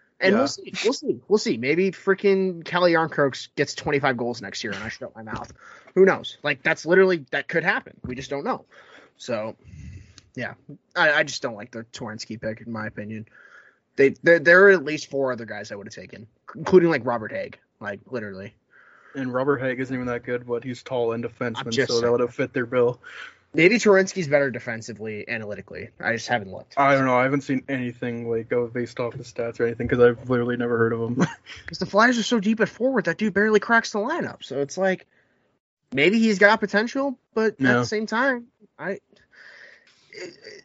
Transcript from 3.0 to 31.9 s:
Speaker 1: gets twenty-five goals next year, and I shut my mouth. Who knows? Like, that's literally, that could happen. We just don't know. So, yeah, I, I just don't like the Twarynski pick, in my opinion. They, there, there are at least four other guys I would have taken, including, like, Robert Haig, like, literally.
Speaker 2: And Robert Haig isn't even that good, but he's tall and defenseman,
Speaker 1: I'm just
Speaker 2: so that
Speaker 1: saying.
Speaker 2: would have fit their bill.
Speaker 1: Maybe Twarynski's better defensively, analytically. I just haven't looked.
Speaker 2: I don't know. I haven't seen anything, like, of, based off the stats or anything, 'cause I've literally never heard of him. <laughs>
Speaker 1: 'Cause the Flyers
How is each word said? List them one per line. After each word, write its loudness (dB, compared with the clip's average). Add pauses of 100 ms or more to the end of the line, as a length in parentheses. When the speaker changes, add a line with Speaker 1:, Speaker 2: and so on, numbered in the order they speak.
Speaker 1:
gets -2
twenty-five 0
goals -6
next -10
year, -6
and -10
I -10
shut -14
my -18
mouth. -12 (420)
Who 6
knows? 0
Like, -4
that's -2
literally, 4
that -6
could -2
happen. -4
We -8
just -12
don't -6
know. -4 (540)
So, -8 (800)
yeah, -10 (420)
I, 4
I 2
just -10
don't -6
like -14
the -12
Twarynski -10
pick, -8
in -12
my -8
opinion. -12 (680)
They, 4
there, 6
there 8
are 10
at 6
least -6
four -2
other -10
guys -12
I -12
would -14
have -18
taken, -18 (280)
including, 6
like, 0
Robert -4
Haig, -8 (220)
like, -10 (100)
literally. -10 (600)
Speaker 2:
And -6
Robert 2
Haig -4
isn't -6
even -4
that -4
good, -4
but -4
he's -10
tall -2
and -4
defenseman, -6
Speaker 1:
I'm -8
just 0
Speaker 2:
so 0
that 2
Speaker 1:
saying. 2
Speaker 2:
would 2
have -2
fit -4
their -2
bill. 0 (540)
Speaker 1:
Maybe 6
Twarynski's 2
better 2
defensively, -10
analytically. -10 (100)
I -2
just -6
haven't -2
looked. -16
Speaker 2:
I 4
don't 4
know. 4
I 4
haven't 2
seen -4
anything, -6
like, -4
of, -2
based -6
off -6
the -14
stats -8
or 0
anything, -2
'cause 0
I've 4
literally 0
never -2
heard 4
of -4
him. -4
<laughs> -4
Speaker 1:
'Cause -12
the -6
Flyers 4